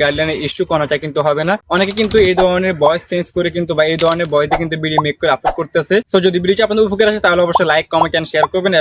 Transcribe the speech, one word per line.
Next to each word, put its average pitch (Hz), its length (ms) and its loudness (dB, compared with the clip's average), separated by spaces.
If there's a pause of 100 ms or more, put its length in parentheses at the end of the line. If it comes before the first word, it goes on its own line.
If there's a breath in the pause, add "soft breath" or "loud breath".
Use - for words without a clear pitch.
গাইডলাইনের 147 440 0
ইস্যু - 200 -6
কোনোটা 151 380 -2
কিন্তু 156 240 -4
হবে 147 160 0
না। 175 100 0 (220)
অনেকে 196 240 0
কিন্তু 220 160 0 (140)
এই 185 120 0
ধরনের 185 320 0 (100)
ভয়েস 165 260 2
চেঞ্জ 175 160 -2 (100)
করে 175 200 -2
কিন্তু 170 220 -4
বা 156 140 4
এই 165 120 0
ধরনের 165 300 0
ভয়েসে 147 280 0
কিন্তু 160 220 -4
ভিডিও 156 220 0
মেক 147 160 -2
করে 160 140 0
আপলোড - 240 -2
করতেছে। 165 360 -2 (160)
So, 196 140 4
যদি 180 180 0
ভিডিওটি 196 220 0
আপনাদের 214 220 0
উপকার 202 240 2
আসে, 214 140 -4
তাহলে 180 220 2
অবশ্যই 170 240 2
like, 160 220 0
comment 165 240 0
and 160 140 -2
শেয়ার 156 220 0
করবেন। 185 280 0